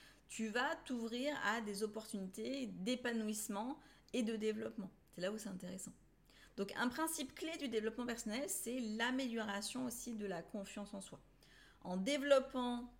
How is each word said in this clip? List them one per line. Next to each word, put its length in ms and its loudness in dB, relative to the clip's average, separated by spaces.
tu 200 -2
vas 360 2
t'ouvrir 500 0
à 160 4
des 200 -2
opportunités 840 -2
d'épanouissement 1120 0
et 100 4
de 140 2
développement. 540 -2
C'est 80 -8
là 100 2
où 60 -4
c'est 100 -6
intéressant. 440 -6
Donc, 180 -2
un 120 4
principe 460 0
clé 240 -4
du 100 -2
développement 380 0
personnel, 420 -2
c'est 320 -2
l'amélioration 1080 0
aussi 280 -4
de 120 -4
la 160 -2
confiance 500 -6
en 80 -6
soi. 200 -12
En 140 0
développant 1040 4